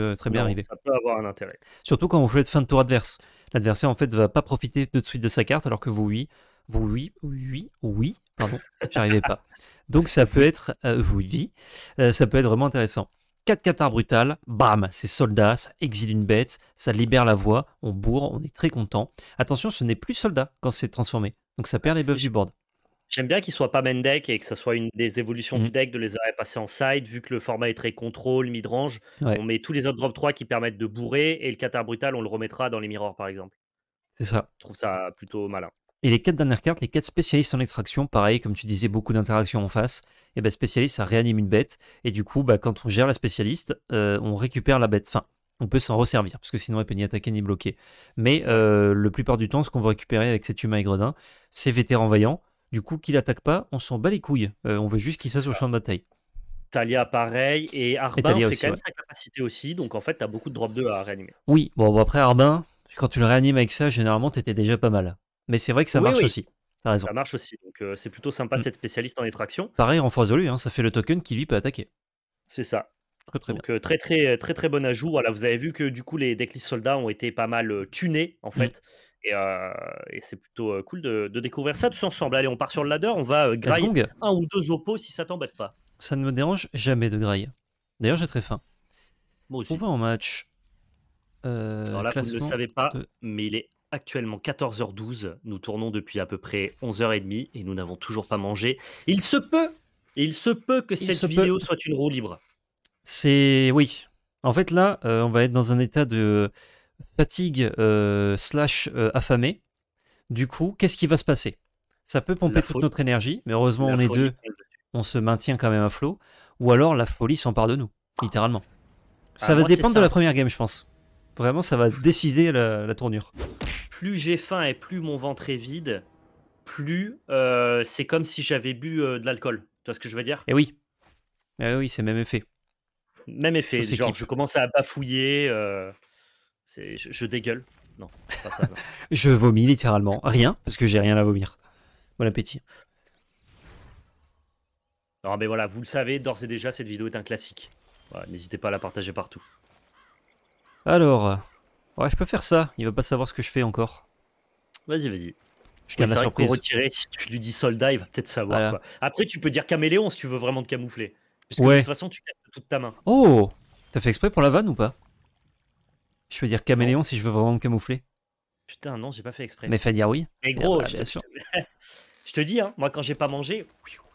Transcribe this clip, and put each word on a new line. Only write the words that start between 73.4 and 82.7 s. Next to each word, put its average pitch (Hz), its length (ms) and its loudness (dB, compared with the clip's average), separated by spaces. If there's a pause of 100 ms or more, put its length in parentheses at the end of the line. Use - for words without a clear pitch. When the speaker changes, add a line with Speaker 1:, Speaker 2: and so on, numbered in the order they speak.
Speaker 1:
très - 120 -10
Speaker 2:
Donc, - 140 -10
Speaker 1:
bien. 120 80 -2
Speaker 2:
euh, 110 60 -2
très, 160 180 0
très, 143 400 2
très, - 160 -6
très 160 140 -2
bon 143 160 0
ajout. 123 260 -2
Voilà, 120 220 0
vous 107 120 -6
avez 120 120 2
vu 147 160 -6
que 151 120 -8
du 127 200 -6
coup, 160 140 -10
les 123 180 -2
decklists 123 320 -8
soldats 131 300 -2
ont 120 100 -4
été 117 240 -6
pas 113 160 -2
mal, 117 240 -2
euh, 98 180 -6
tunés, 165 520 -4
en 107 80 -12
Speaker 1:
Mm. - 20 -14
Speaker 2:
fait. 123 300 -4 (420)
Et, 104 100 -2
euh, 95 380 -4 (380)
et - 120 -12
c'est - 140 -16
plutôt, 110 360 -8
euh, 95 100 -4
cool 175 200 -12
de, 110 280 -4
de 117 100 -6
découvrir 139 360 -6
ça 240 140 0
tous - 140 -8
ensemble. 143 320 -2
Allez, 135 120 2
on 123 80 -2
part 135 140 -6